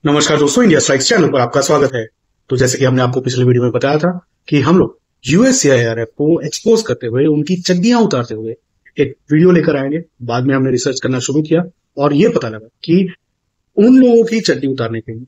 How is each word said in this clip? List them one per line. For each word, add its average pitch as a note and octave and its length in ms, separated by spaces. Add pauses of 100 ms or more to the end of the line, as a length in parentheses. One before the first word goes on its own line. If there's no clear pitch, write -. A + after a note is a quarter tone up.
नमस्कार D3 300
दोस्तों, D3 260
India D#3+ 160
Strikes C3+ 300
Channel F#3+ 180
पर C3+ 120
आपका C3+ 220
स्वागत C#3 340
है। A2+ 120 (420)
तो C3 80
जैसे B2+ 200
कि C3 80
हमने B2+ 160
आपको B2+ 200
पिछले B2 240
वीडियो B2 180
में A#2+ 80
बताया C3+ 260
था F3 300 (200)
कि D3 120
हम E3 200
लोग - 200 (280)
यूएससीआईआरएफ़ C3+ 840
को D3 320
expose A3 400
करते B2 260
हुए, C3 180
उनकी D3+ 300
चड्डियां F#3 480
उतारते B2 320
हुए A2+ 200 (440)
एक B2+ 180 (140)
वीडियो E3+ 200
लेकर D#3 240
आएंगे। C#3+ 280 (180)
बाद A#2+ 220
में C3+ 120
हमने C3 160
research B2 280
करना B2+ 200
शुरू D3 220
किया D#3+ 220 (340)
और C#3+ 160
ये G3 160
पता A#2 200
लगा G#2+ 180 (160)
कि F3 300 (640)
उन B3 200
लोगों A#3+ 260
की A3+ 160
चड्डी C#3+ 280
उतारने A2+ 340
के B2 100
लिए A#2+ 160